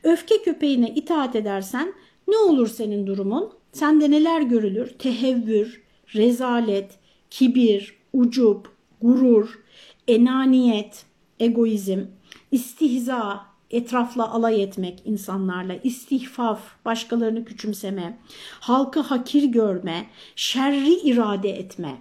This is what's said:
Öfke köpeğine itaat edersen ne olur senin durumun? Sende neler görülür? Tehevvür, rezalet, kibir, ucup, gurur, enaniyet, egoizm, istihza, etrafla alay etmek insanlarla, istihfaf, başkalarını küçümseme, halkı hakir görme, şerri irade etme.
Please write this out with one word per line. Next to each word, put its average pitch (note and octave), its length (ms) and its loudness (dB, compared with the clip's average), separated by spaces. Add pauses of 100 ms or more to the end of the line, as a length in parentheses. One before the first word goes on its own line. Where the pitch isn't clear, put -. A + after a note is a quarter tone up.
Öfke E4+ 380 2
köpeğine C#4 540 0
itaat D4 400 -2
edersen G#3+ 580 -4 (340)
ne G#4 100 2
olur D#4+ 300 4
senin G#3 400 -6
durumun? G3+ 420 -4 (220)
Sende D4+ 400 2
neler D#4 300 4
görülür? A3+ 460 0 (120)
Tehevvür, A#3 800 -2 (340)
rezalet, A#3 760 0 (380)
kibir, A#3+ 680 2 (180)
ucup, A#3+ 560 2 (320)
gurur, A#3+ 580 4 (480)
enaniyet, B3 1000 2 (340)
egoizm, A3 600 0 (520)
istihza, A#3+ 920 -2 (260)
etrafla A#3+ 600 -2
alay A3+ 320 0
etmek F#3 420 -8
insanlarla, F#3+ 760 -6
istihfaf, A#3 1040 -6
başkalarını A3+ 600 -4
küçümseme, G3 720 -10 (420)
halkı C4 400 0
hakir C#4 440 0
görme, F#3+ 640 -2 (300)
şerri C#4 580 0
irade G#3+ 560 0
etme. E3+ 520 -10